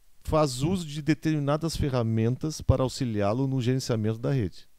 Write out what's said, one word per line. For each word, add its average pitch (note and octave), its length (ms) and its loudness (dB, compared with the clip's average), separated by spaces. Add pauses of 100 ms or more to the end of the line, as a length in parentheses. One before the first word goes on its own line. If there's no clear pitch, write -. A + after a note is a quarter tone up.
(200)
faz C#3+ 420 0
uso F3 240 0
de D3 160 -8
determinadas D3+ 760 0
ferramentas B2 840 0
para C3 220 4
auxiliá-lo A#2 640 0
no C3+ 140 0
gerenciamento A2+ 580 0
da C3+ 140 -2
rede. A2+ 360 -2 (100)